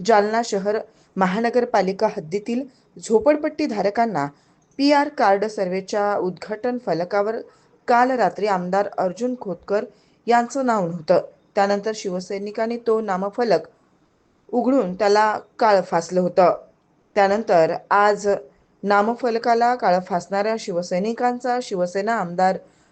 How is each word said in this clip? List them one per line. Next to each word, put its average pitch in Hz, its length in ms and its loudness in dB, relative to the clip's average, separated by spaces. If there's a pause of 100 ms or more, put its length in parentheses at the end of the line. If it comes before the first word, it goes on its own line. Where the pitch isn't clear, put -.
जालना 214 380 4
शहर 208 340 -2 (380)
महानगरपालिका 214 880 0
हद्दीतील 208 560 -4 (460)
झोपडपट्टी 302 580 2
धारकांना 202 600 -2 (500)
पीआर 285 320 2
कार्ड 233 360 2
सर्व्हेच्या 202 720 -4
उद्घाटन 214 680 -6
फलकावर 202 500 -2 (520)
काल 247 220 4
रात्री 202 360 0
आमदार 190 420 0 (100)
अर्जुन 202 420 -2
खोतकर 208 440 -4 (420)
यांचं 240 400 0
नाव 214 200 0
नव्हतं. 170 340 0 (340)
त्यानंतर 202 400 0
शिवसैनिकांनी 208 840 -6 (100)
तो 220 140 2
नामफलक 202 600 0 (920)
उघडून 233 420 2
त्याला 214 440 2 (200)
काळं 208 220 4
फासलं 180 400 -2
होतं. 180 420 2 (520)
त्यानंतर 196 600 2 (160)
आज 202 380 2 (540)
नामफलकाला 233 920 0
काळं 196 260 2
फासणाऱ्या 196 580 -4
शिवसैनिकांचा 226 1040 -4
शिवसेना 196 520 -4
आमदार 185 440 0 (340)